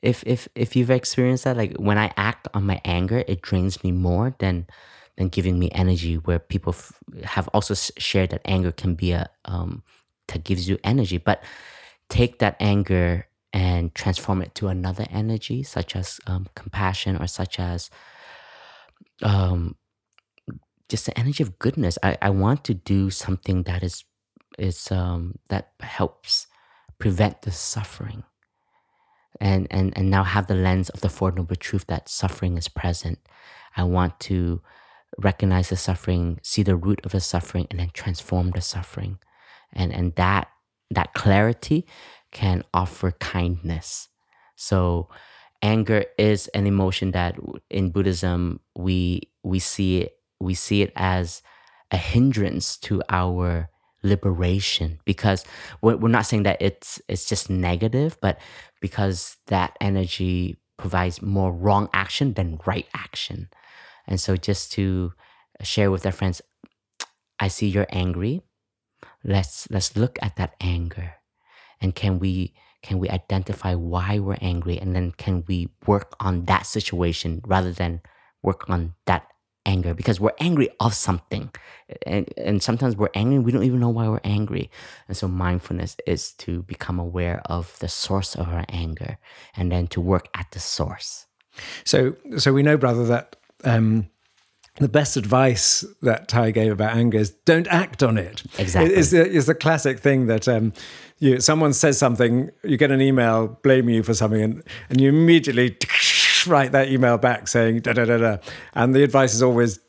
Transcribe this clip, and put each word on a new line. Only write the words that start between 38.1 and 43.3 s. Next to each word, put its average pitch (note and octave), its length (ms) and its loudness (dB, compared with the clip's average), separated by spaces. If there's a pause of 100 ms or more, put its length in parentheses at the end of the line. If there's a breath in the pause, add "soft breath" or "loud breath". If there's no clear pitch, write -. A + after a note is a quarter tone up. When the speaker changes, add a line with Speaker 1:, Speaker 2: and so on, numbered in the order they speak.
Speaker 1:
the F2+ 100 -4
suffering. F#2+ 580 -8 (540 soft breath)
And, F2+ 200 -2
and F2 240 -2
that, F#2 320 2 (420)
that - 240 -2
clarity A2 720 2 (440 loud breath)
can F#2 340 -2 (100)
offer F2+ 380 -2
kindness. E2+ 960 -6 (480)